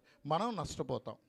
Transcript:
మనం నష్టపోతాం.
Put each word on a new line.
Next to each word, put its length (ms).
మనం 300
నష్టపోతాం. 600